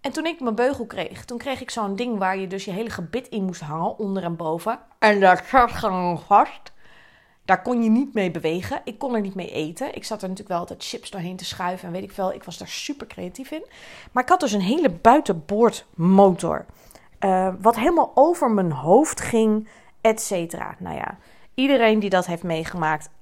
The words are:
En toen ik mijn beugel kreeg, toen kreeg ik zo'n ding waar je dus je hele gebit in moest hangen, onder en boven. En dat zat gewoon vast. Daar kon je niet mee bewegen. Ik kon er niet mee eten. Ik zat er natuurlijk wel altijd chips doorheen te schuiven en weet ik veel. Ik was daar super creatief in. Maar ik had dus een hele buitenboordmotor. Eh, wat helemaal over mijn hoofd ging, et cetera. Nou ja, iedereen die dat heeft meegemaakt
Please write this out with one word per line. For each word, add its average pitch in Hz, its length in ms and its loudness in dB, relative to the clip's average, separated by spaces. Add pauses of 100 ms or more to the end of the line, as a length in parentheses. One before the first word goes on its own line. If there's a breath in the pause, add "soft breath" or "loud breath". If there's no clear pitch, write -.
En 320 120 -6
toen 320 140 -4
ik 330 140 -6
mijn 233 140 -4
beugel 247 320 -2
kreeg, 190 380 -10
toen 240 140 -12
kreeg 269 220 -8
ik 254 100 -14
zo'n 196 260 -4
ding 240 220 -4
waar 190 200 -2
je 190 80 -6
dus 190 180 -8
je 214 60 -10
hele 208 200 -6
gebit 220 380 -8
in 202 160 -4
moest 180 160 -6
hangen, 165 380 -6
onder 196 240 -4
en 170 140 -4
boven. 170 440 -4 (180)
En 208 220 4
dat 185 240 8
zat 240 280 4
gewoon 180 480 -2
vast. - 520 2 (760 soft breath)
Daar 185 140 4
kon 247 200 -2
je 226 80 2
niet 262 240 2
mee 190 160 0
bewegen. 170 540 -4
Ik 226 140 -12
kon 254 160 -4
er 220 60 0
niet 196 140 -6
mee 185 160 -10
eten. 165 440 -6
Ik - 100 -14
zat 214 180 -8
er 190 60 -8
natuurlijk 190 200 -10
wel 175 100 -2
altijd - 260 -10
chips - 260 -12
doorheen 185 260 -10
te 180 80 -14
schuiven 180 420 -8
en 175 60 -10
weet 185 100 -8
ik 196 100 -14
veel. 190 200 -4
Ik - 120 -12
was - 140 -16
daar 185 100 -14
super - 380 -10
creatief 190 440 -14
in. 330 160 -10 (460 loud breath)
Maar 254 100 0
ik 254 60 -4
had 359 120 4
dus 262 120 0
een 208 80 0
hele 240 300 2
buitenboordmotor. 190 1800 4 (520 soft breath)
Eh, 185 420 2
wat 226 160 4
helemaal 294 380 2
over 294 360 4
mijn 190 220 2
hoofd 170 480 4
ging, 214 480 0 (320 loud breath)
et 220 200 2
cetera. - 580 -8
Nou - 180 -10
ja, - 220 -10 (360 soft breath)
iedereen 240 440 4
die 202 120 -2
dat 180 160 2
heeft 170 160 -8
meegemaakt 160 680 -4 (120)